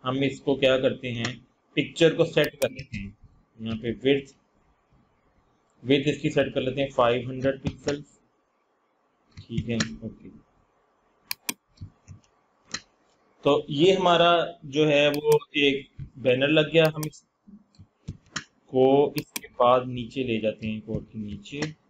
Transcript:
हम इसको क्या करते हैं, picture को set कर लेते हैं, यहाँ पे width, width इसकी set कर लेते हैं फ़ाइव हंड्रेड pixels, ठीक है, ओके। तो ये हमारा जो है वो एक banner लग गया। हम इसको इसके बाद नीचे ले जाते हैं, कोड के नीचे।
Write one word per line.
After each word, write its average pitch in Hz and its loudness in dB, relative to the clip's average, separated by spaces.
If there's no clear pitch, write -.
हम 131 -2
इसको 135 -2
क्या 131 4
करते 127 -2
हैं, 117 -8
picture 151 2
को 156 2
set - 0
कर - 0
लेते - -12
हैं, 98 -12
यहाँ 113 -6
पे 117 -6
width, 139 0
width 135 2
इसकी 147 -4
set 139 0
कर 139 -2
लेते 131 -4
हैं 135 -2
फ़ाइव 120 0
हंड्रेड 135 -4
pixels, - -8
ठीक 113 -8
है, 117 -4
ओके। - -8
तो 147 4
ये 156 4
हमारा 170 2
जो 147 2
है 147 4
वो 151 2
एक 139 2
banner 127 2
लग 156 2
गया। 160 6
हम 156 -2
इसको - -4
इसके - -12
बाद 127 4
नीचे 123 -8
ले 113 -2
जाते 107 -4
हैं, 110 -6
कोड 107 -8
के - -16
नीचे। 104 -12